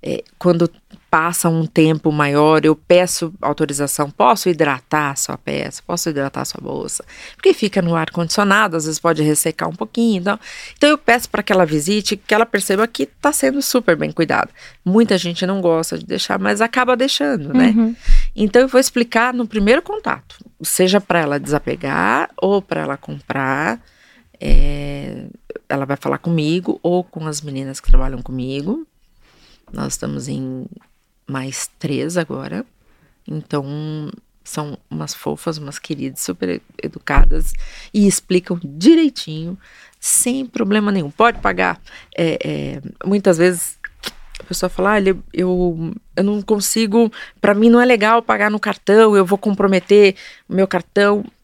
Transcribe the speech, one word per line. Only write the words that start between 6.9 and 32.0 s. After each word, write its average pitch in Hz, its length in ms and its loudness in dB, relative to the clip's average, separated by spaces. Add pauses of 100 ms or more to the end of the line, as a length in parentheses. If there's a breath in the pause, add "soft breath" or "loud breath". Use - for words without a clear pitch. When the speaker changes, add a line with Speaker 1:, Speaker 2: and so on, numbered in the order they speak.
Speaker 1:
Porque - 180 2
fica 202 280 -2
no 170 140 0
ar-condicionado, 180 800 0
às 156 80 -4
vezes 156 140 -6
pode 160 220 0
ressecar 151 480 0
um 160 60 -12
pouquinho. 220 460 -2
Então, 202 180 -4 (380 loud breath)
então 294 120 4
eu 302 80 2
peço 240 320 0
pra 208 140 -4
que - 80 -4
ela 185 140 4
visite, 170 500 -2
que - 180 -4
ela 220 120 4
perceba 208 420 -2
que 269 180 -6
tá - 280 -4
sendo 269 280 -2
super 226 340 0
bem 151 160 -6
cuidada. - 380 -2 (360 loud breath)
Muita 202 320 4
gente 170 280 -4
não 190 160 -4
gosta 165 360 -2
de 165 80 -12
deixar, 190 340 -4
mas 202 220 0
acaba 247 340 0
deixando, 254 580 -4
né? 254 220 4
Speaker 2:
Uhum. 226 200 2 (400 loud breath)
Speaker 1:
Então 214 260 4
eu 269 60 4
vou 254 120 4
explicar 240 540 0
no 240 140 -4
primeiro 220 340 2
contato, - 540 -10 (280)
seja 185 380 2
pra 170 180 -2
ela 147 200 -2
desapegar 147 1000 -2
ou 196 240 0
pra 165 200 -6
ela 139 160 -6
comprar. 143 840 -4 (680 soft breath)
É, 143 800 4 (440)
ela 139 160 -2
vai 139 100 -2
falar 139 220 -4
comigo 170 680 -2
ou 175 200 0
com 160 240 -12
as 147 140 -8
meninas 135 380 -10
que - 100 -8
trabalham 127 320 6
comigo. 139 640 -6 (840 soft breath)
Nós - 220 -8
estamos 139 340 -10
em 131 380 -8 (600)
mais 135 440 -10 (100)
três 147 380 -4